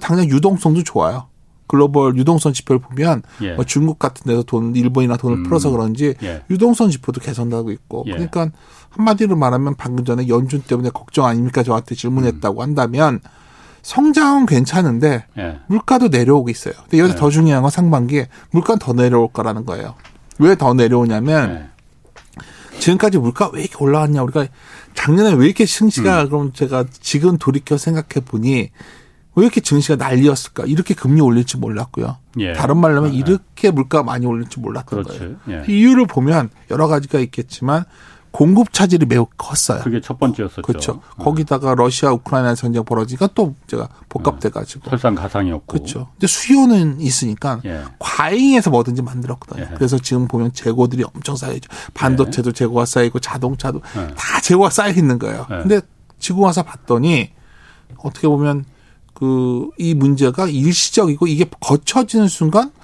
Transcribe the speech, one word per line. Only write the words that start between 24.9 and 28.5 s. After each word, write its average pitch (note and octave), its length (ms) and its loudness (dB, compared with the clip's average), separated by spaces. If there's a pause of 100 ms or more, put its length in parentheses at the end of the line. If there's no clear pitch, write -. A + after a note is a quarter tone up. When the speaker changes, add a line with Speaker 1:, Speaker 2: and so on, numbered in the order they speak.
Speaker 1:
작년에 F#3+ 380 2
왜 C3+ 140 6
이렇게 G#3 180 4
증시가 G3 580 2
Speaker 2:
음. C#3 60 -2
Speaker 1:
그럼 C#3+ 240 -2
제가 B2+ 320 -2 (160)
지금 D#3+ 380 0
돌이켜 C#3 380 -2
생각해 D#3 480 -4
보니 A#2+ 460 -2 (680)